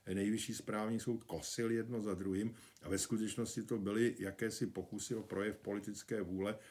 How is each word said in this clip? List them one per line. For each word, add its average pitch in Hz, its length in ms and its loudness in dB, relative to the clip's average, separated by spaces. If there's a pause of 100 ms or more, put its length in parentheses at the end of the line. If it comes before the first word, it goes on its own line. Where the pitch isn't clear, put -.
(140)
nejvyšší 107 400 2
správní 110 460 0
soud 117 240 -2
kosil - 460 0
jedno 113 320 0
za 104 120 2
druhým 98 400 2 (280)
a - 60 -8
ve 95 100 2
skutečnosti 110 640 0
to 117 160 0
byly 104 400 4
jakési 104 480 -2
pokusy 98 480 -4
o 110 80 -2
projev 98 340 -2
politické 101 640 -2
vůle, 95 360 0 (120)